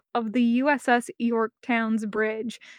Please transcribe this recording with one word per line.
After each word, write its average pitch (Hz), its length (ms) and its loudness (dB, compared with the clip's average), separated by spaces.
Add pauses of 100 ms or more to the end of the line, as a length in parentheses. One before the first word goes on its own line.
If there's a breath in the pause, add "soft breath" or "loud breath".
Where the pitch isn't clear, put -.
(140)
of 220 180 -2
the 247 100 2
U 240 260 2
S 285 180 0
S 240 320 2
Yorktown's 226 880 -2
bridge, 220 540 -4 (180 soft breath)